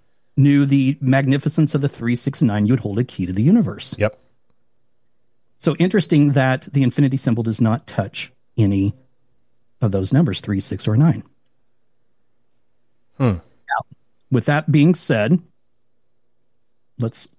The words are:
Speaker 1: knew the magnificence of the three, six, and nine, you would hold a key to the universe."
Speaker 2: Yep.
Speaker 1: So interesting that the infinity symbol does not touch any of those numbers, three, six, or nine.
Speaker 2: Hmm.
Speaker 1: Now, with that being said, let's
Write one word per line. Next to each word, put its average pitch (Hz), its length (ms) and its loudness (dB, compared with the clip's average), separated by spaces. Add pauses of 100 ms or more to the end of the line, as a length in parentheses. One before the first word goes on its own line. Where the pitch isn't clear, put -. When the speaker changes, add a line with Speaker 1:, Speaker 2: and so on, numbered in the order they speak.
(360)
Speaker 1:
knew 143 300 4
the 139 340 0
magnificence 139 760 0
of 147 60 0
the 143 80 0
three, 120 260 -4
six, - 280 -4
and 123 60 2
nine, 104 180 0
you 120 80 2
would 131 60 0
hold 101 180 -6
a 127 60 0
key - 200 -8
to 87 80 -6
the 98 100 -2
universe." 175 560 0
Speaker 2:
Yep. 104 220 -2 (1400)
Speaker 1:
So - 200 -2
interesting 170 560 2
that 131 380 0
the 139 120 0
infinity 135 340 2
symbol 117 260 -2
does 110 180 -4
not 113 260 -2
touch - 460 -8 (260)
any 98 360 2 (880)
of 104 120 0
those 95 200 -2
numbers, 135 280 0
three, 98 200 -4
six, - 260 -8
or 107 100 0
nine. 139 260 2 (1900)
Speaker 2:
Hmm. 117 200 0 (320)
Speaker 1:
Now, - 180 -6 (440)
with 123 140 0
that 151 260 0
being 147 240 4
said, 131 460 0 (1600)
let's - 300 -6 (100)